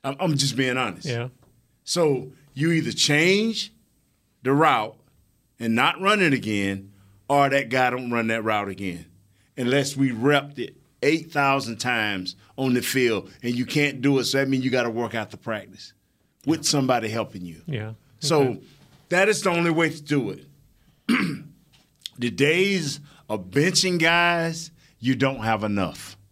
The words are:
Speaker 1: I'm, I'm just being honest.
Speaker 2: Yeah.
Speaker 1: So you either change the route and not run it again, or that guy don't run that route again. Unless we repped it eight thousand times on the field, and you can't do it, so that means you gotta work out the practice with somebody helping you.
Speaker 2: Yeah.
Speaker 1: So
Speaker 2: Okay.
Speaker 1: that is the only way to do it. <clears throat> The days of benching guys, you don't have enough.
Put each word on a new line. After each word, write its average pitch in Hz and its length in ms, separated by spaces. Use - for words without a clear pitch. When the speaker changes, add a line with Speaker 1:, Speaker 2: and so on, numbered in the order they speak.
Speaker 1:
I'm, 135 160
I'm 160 180
just 127 200
being 127 200
honest. 104 300
Speaker 2:
Yeah. 123 220
Speaker 1:
So 151 480
you 156 180
either 160 200
change 190 800
the 131 100
route 139 440
and 113 140
not 143 260
run 202 220
it 156 100
again, 98 580
or 143 220
that 139 180
guy 127 220
don't 123 200
run 117 180
that 113 140
route 107 260
again. 90 360
Unless 135 400
we 135 140
repped 143 480
it - 180
eight 165 300
thousand 139 440
times 107 580
on 131 160
the 123 100
field, 120 480
and 120 120
you 123 120
can't 143 340
do 139 200
it, 117 40
so 135 140
that 135 100
means 131 160
you 131 60
gotta 120 200
work 113 240
out 107 160
the 101 60
practice 98 560
with 160 180
somebody 127 460
helping 104 340
you. 80 220
Speaker 2:
Yeah. 113 260
Speaker 1:
So 151 220
Speaker 2:
Okay. 120 180
Speaker 1:
that 190 180
is 202 140
the 196 80
only 170 200
way 160 200
to 160 120
do 127 280
it. - 160
<clears throat> 190 360
The 120 140
days 160 720
of 95 220
benching 180 480
guys, 165 720
you 127 160
don't 135 260
have 110 220
enough. 101 520